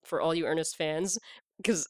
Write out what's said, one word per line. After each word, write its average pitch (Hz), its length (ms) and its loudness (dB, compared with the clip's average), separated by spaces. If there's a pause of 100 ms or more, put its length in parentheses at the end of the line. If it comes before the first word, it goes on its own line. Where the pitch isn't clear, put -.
for - 180 0
all 165 120 4
you 165 120 0
Ernest 156 300 0
fans. 160 420 0 (440)
'Cause 226 280 2